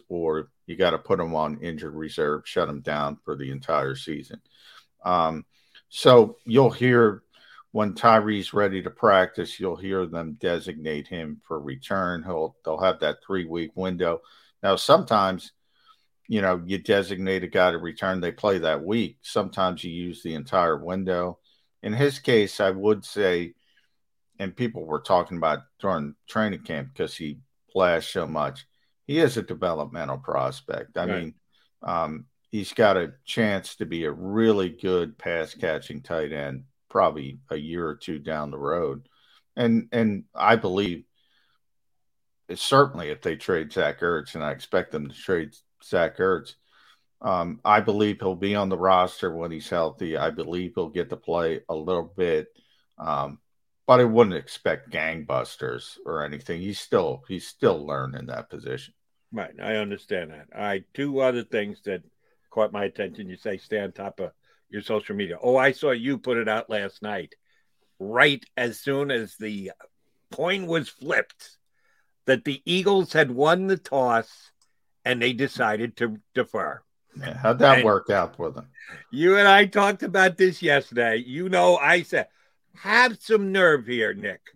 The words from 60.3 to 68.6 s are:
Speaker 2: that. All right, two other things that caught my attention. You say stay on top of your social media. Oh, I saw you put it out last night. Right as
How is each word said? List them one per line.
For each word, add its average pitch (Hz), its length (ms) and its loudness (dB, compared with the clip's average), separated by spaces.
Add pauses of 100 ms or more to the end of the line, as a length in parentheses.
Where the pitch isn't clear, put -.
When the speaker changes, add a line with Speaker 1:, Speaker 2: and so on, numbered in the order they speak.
Speaker 2:
that. - 220 -20
All 107 60 -12
right, 101 320 -4
two 139 280 -4
other 127 220 0
things 104 440 -6
that 92 160 -6 (480)
caught 107 200 0
my 101 140 -4
attention. 98 460 -8
You 92 80 -14
say 101 180 -6
stay 107 240 -6
on 98 120 -8
top 98 280 -12
of 87 120 -8 (360)
your 104 140 -10
social 107 320 -4
media. 90 280 -6
Oh, 123 140 4
I 131 160 4
saw 143 180 -2
you 127 260 -2
put 123 220 -2
it 110 100 -2
out 110 220 -2
last 101 320 -6
night. 101 320 -8 (640)
Right 123 440 4 (140)
as 120 240 -4